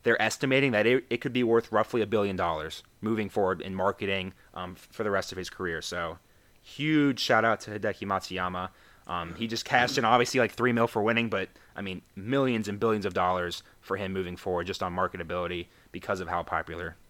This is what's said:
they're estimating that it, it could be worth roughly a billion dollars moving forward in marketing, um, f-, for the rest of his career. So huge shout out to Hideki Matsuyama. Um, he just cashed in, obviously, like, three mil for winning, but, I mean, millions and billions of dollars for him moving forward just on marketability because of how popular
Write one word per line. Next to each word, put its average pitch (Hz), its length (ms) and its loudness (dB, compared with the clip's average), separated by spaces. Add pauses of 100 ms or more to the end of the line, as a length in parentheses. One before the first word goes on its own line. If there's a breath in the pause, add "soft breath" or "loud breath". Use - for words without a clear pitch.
they're 117 180 4
estimating 135 500 2
that 107 140 4
it, 127 240 4
it 120 80 0
could 131 160 -4
be 123 100 2
worth 113 280 4
roughly 110 300 2
a 101 60 0
billion 101 300 2
dollars 80 460 -4 (180)
moving 107 260 0
forward 92 320 2
in 95 160 -8
marketing, 95 580 0 (200 soft breath)
um, 90 240 -10
f-, - 140 -20
for - 120 -6
the 104 80 0
rest 95 220 -2
of 90 40 -8
his 90 120 -8
career. 82 320 -6
So 85 380 -8 (420 soft breath)
huge 143 580 2
shout 113 240 4
out 113 180 2
to 104 100 -12
Hideki 104 360 -4
Matsuyama. 92 640 -2 (380 soft breath)
Um, 85 280 -6
he 110 120 -4
just 113 180 -4
cashed 123 320 2
in, 123 80 2
obviously, 120 340 4
like, 113 120 4
three 120 200 2
mil 117 160 4
for 110 140 -2
winning, 113 280 2
but, 95 200 -2 (260 loud breath)
I - 60 -8
mean, 92 200 -8 (140)
millions 117 520 0
and 101 120 -6
billions 107 260 2
of 92 80 -2
dollars 90 480 0 (200 soft breath)
for - 160 -4
him 95 160 -4
moving 90 220 -4
forward 87 300 -2
just 95 160 -6
on 90 140 -4
marketability 87 720 -2 (240 soft breath)
because 95 280 -4
of 87 80 -6
how 87 140 -2
popular 82 540 -6 (140)